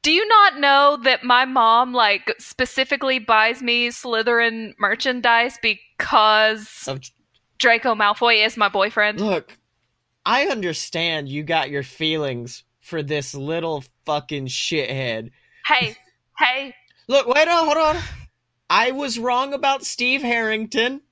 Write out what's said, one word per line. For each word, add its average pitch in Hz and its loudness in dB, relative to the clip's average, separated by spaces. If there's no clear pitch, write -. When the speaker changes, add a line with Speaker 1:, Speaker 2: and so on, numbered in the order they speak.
Speaker 1:
Do 302 2
you 392 2
not 403 6
know 285 4
that 254 2
my 247 4
mom, 247 2
like, 220 0
specifically 262 -4
buys 226 2
me 240 -2
Slytherin 226 -2
merchandise 233 0
because 214 0
Speaker 2:
Of 135 -8
J- - -20
Speaker 1:
Draco 233 2
Malfoy 214 2
is 226 -2
my 208 2
boyfriend? 208 0
Speaker 2:
Look, 190 -4
I 254 2
understand 170 -4
you 143 -8
got 147 -2
your 139 -4
feelings 135 -6
for 165 -8
this 143 -6
little 151 -6
fucking 147 -4
shithead. 127 -6
Speaker 1:
Hey, 240 0
hey. 262 -2
Speaker 2:
Look, 262 2
wait 285 2
on, 339 2
hold 302 2
on. 311 2
I 226 2
was 262 -6
wrong 254 -2
about 277 -2
Steve 254 -4
Harrington 226 -2